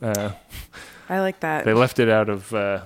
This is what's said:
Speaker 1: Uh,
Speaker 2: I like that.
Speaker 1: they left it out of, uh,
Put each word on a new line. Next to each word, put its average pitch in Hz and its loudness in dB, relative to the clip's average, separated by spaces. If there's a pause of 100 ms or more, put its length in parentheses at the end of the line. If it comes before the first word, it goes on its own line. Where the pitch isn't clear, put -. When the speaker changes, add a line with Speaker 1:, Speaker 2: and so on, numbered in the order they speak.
Speaker 1:
Uh, 104 -2 (800)
Speaker 2:
I 185 -2
like 190 -2
that. 156 -2
Speaker 1:
they 110 4
left 123 4
it 117 4
out 107 4
of, 101 -6
uh, 101 -2